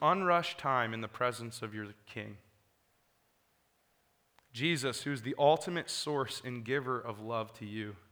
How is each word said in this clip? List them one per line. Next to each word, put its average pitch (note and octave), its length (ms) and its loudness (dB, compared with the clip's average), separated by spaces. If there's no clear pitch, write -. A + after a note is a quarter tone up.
unrushed F3 580 4
time B2 360 2
in A2+ 80 -4
the G#2+ 60 -4
presence A#2 520 -2
of G#2+ 140 -6
your G#2+ 140 -6
King. G#2 320 -10
Jesus, C3+ 480 0
who's C#3 200 -2
the C3 160 -2
ultimate D#3+ 500 4
source - 560 -2
and B2 200 -6
giver B2+ 360 0
of G#2+ 200 -6
love A2 340 -4
to A2 100 -12
you. G#2 320 -6